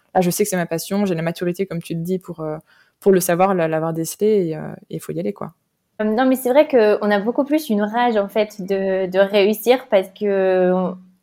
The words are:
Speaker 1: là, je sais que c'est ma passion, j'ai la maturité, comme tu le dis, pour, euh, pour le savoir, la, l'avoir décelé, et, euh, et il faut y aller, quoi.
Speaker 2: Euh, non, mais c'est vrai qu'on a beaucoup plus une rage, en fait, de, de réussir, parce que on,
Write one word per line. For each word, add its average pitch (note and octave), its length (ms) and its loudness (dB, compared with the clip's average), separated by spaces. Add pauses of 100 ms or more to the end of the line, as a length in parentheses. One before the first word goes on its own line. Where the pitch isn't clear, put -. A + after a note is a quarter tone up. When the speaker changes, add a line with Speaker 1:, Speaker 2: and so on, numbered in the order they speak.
(140)
Speaker 1:
là, F#3 80 4
je F3 80 0
sais G#3 140 -2
que G3+ 60 -2
c'est F#3 60 -2
ma E3+ 120 -2
passion, G3 400 -2
j'ai F3+ 80 -2
la E3 80 -4
maturité, F3 420 -4
comme E3+ 160 -6
tu E3 140 -8
le E3 60 -6
dis, F3+ 180 -2
pour, E3+ 220 -14
euh, D#3 160 -6 (420)
pour G#3 120 4
le F#3 80 4
savoir, F3+ 360 2
la, E3 120 2
l'avoir D#3+ 260 -2
décelé, F3+ 560 0
et, D#3 60 -6
euh, D#3 140 -10 (220)
et D#3+ 60 -8
il - 20 -12
faut - 140 -10
y D#3+ 60 -6
aller, G3+ 140 -4
quoi. - 200 -12 (460)
Speaker 2:
Euh, G#3+ 40 -4
non, A3 240 2
mais C4 80 2
c'est B3 140 -2
vrai D4 180 4
qu'on G#3+ 420 4
a G#3 100 2
beaucoup A#3 240 -2
plus D4+ 260 -2
une G#3 120 0
rage, A3+ 360 0
en G3 120 0
fait, G#3+ 320 -4
de, F#3+ 480 -2
de F#3 100 2
réussir, G#3 680 2
parce F#3+ 200 2
que F#3 600 2
on, F#3 260 -2 (260)